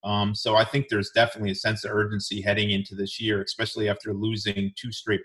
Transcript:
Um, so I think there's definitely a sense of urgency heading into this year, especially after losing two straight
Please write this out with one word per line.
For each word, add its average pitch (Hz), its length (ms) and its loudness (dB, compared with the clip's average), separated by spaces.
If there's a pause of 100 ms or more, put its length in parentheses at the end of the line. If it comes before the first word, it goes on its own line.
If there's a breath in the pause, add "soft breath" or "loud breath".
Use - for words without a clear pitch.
Um, 104 320 0
so 110 200 2
I 110 80 8
think 139 260 0
there's 101 260 0
definitely 113 360 4
a 95 40 -2
sense 107 280 -2
of 101 80 -4
urgency 104 500 0
heading 104 300 2
into 98 220 -2
this 98 260 -6
year, 107 220 0
especially 110 480 -2
after 101 240 -4
losing 101 640 -2
two 120 160 -10
straight 104 340 -2